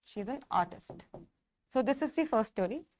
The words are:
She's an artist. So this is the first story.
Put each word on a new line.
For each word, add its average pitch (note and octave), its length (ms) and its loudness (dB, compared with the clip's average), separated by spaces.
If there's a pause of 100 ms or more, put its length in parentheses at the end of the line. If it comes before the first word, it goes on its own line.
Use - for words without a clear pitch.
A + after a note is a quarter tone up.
(140)
She's G3+ 140 -6
an C#4 140 -6 (100)
artist. - 400 -2 (760)
So C4 120 2
this C4+ 200 2
is D#4 120 -2
the D#4+ 120 2
first A3 260 2
story. G3+ 300 -2 (180)